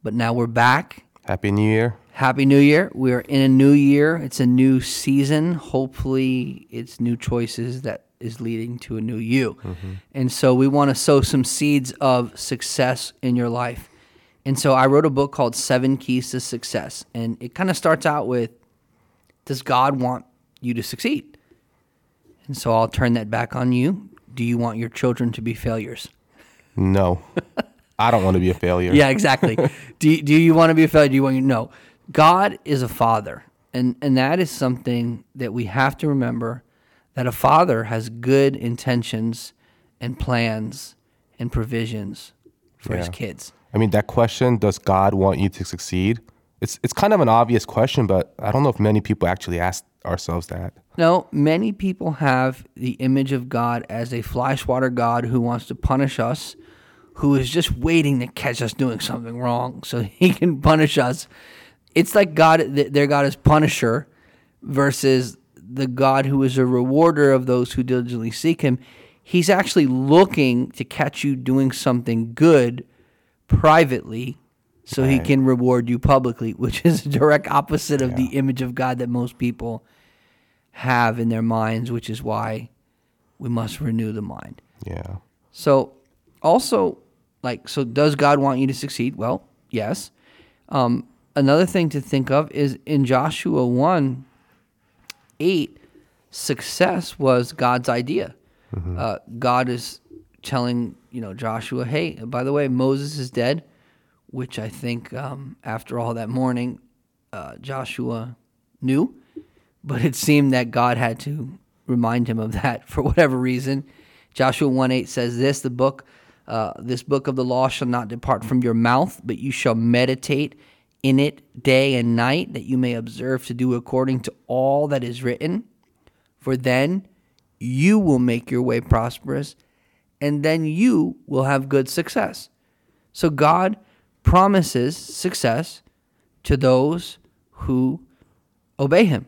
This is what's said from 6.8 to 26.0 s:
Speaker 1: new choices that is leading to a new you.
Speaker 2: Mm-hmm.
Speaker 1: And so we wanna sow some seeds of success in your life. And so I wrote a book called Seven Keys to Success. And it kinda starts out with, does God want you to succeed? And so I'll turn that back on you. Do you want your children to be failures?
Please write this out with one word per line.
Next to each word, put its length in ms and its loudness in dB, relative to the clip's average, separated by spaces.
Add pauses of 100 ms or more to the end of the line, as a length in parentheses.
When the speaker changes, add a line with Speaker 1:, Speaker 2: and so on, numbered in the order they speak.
Speaker 1:
new 160 -2
choices 680 -6
that 220 -10 (140)
is 220 -12
leading 380 -8
to 180 -10
a 40 -6
new 160 -6
you. 460 0
Speaker 2:
Mm-hmm. 300 -10 (200)
Speaker 1:
And 180 -2
so 220 2
we 140 4
wanna 280 2
sow 260 4
some 220 0
seeds 480 0 (100)
of 360 2
success 840 -4
in 140 0
your 140 0
life. 400 -6 (560)
And 140 -2
so 140 4
I 140 6
wrote 180 6
a 40 4
book 220 0
called 240 -2
Seven 420 2
Keys 340 -4
to 80 -4
Success. 720 -8
And 280 -6
it 140 -14
kinda 180 -2
starts 320 0
out 220 0
with, 240 -2 (920)
does 160 -6
God 400 2
want 240 -4 (360)
you 120 -6
to 100 -4
succeed? 540 -6 (1080)
And 100 -10
so 160 -2
I'll 160 4
turn 240 0
that 160 -2
back 260 -4
on 160 0
you. 380 0 (240)
Do 100 -6
you 140 0
want 200 -2
your 120 -6
children 440 -2
to 80 -10
be 120 -4
failures? 560 -8 (680)